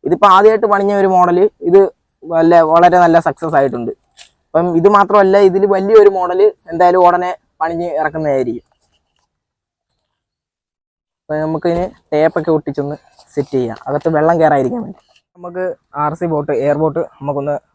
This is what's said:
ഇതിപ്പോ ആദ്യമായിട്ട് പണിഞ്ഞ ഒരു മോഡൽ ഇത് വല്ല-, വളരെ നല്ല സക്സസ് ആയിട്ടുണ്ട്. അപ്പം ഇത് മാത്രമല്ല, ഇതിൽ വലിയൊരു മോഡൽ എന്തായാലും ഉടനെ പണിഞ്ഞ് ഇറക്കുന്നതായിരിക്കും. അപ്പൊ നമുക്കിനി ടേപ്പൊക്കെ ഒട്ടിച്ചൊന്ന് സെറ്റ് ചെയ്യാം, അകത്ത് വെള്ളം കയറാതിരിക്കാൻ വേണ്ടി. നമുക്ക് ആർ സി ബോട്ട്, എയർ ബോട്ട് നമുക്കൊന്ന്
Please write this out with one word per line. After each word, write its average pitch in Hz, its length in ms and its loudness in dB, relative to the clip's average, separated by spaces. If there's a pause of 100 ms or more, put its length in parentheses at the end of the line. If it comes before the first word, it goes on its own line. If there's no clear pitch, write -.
ഇതിപ്പോ 180 280 0
ആദ്യമായിട്ട് 214 380 4
പണിഞ്ഞ 202 280 -2
ഒരു 196 140 2
മോഡൽ 175 240 2 (300)
ഇത് 190 120 6 (500)
വല്ല-, 165 420 4
വളരെ 175 300 4
നല്ല 165 140 2 (100)
സക്സസ് 160 320 -6
ആയിട്ടുണ്ട്. 123 320 -4 (560)
അപ്പം 175 220 -2 (100)
ഇത് 175 180 2
മാത്രമല്ല, 202 400 2 (120)
ഇതിൽ 190 140 0 (120)
വലിയൊരു 202 400 4
മോഡൽ 180 240 -4 (320)
എന്തായാലും 175 360 2
ഉടനെ 175 220 0 (320)
പണിഞ്ഞ് 165 260 -6 (120)
ഇറക്കുന്നതായിരിക്കും. 147 680 -4 (2500)
അപ്പൊ 151 220 -10
നമുക്കിനി 170 400 -4 (280)
ടേപ്പൊക്കെ 156 440 -2
ഒട്ടിച്ചൊന്ന് 147 400 -8 (380)
സെറ്റ് 139 220 -8
ചെയ്യാം, 117 220 -6 (100)
അകത്ത് 147 280 -6
വെള്ളം 156 240 0
കയറാതിരിക്കാൻ 139 460 0
വേണ്ടി. - 140 -18 (360)
നമുക്ക് 180 280 -12 (400)
ആർ 151 160 -4
സി 180 120 -6
ബോട്ട്, 147 200 -4 (120)
എയർ 147 180 0
ബോട്ട് 156 200 -2 (160)
നമുക്കൊന്ന് 143 380 -6 (200)